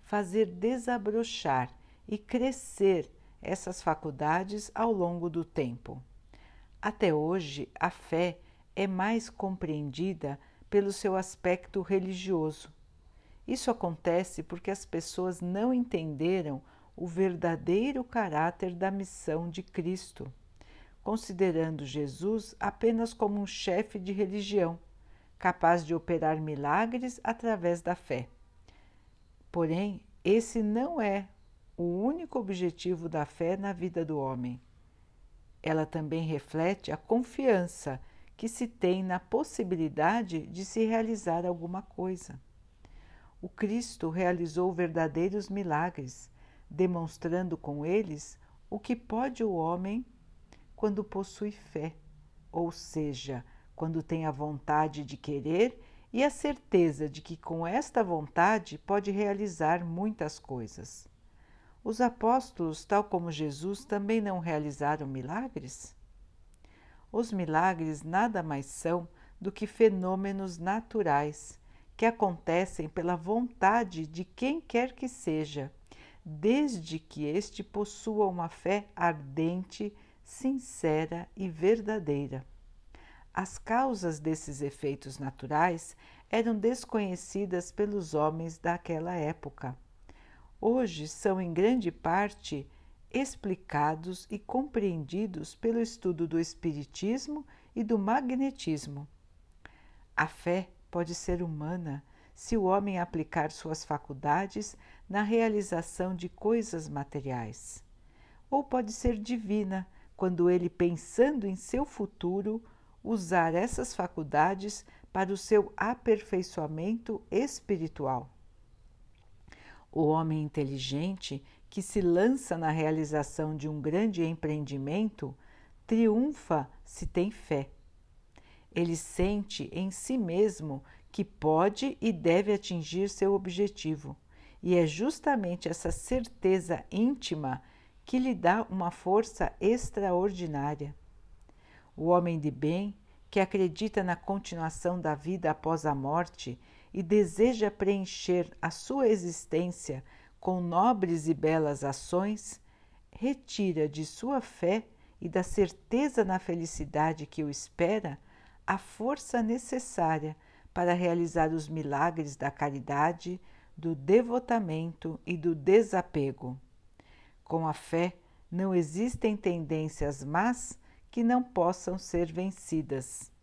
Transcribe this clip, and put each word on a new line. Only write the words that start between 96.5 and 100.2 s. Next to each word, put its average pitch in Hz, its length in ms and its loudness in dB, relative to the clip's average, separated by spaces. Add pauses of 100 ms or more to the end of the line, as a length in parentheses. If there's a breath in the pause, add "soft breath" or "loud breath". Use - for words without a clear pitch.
e 233 80 -2
do 220 160 2
magnetismo. 208 1120 -2 (1080 loud breath)
A 156 120 2